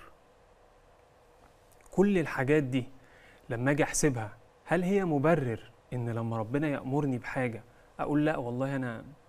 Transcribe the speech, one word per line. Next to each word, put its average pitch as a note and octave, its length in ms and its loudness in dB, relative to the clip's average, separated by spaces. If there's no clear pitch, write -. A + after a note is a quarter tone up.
كل G3 280 4
الحاجات C#3+ 440 2
دي B2+ 220 -2
لما B2 220 0
أجي D3 120 2
أحسبها، B2 540 0
هل F3 180 0
هي F#3+ 220 2
مبرر C#3+ 640 2
إن A#2+ 180 -4
لما A2+ 280 -2
ربنا C3+ 300 -2
يأمرني C3+ 500 -2
بحاجة A2+ 440 -4
أقول: D3 260 2
"لأ D#3 100 2
والله C3+ 400 -4
أنا B2 280 -6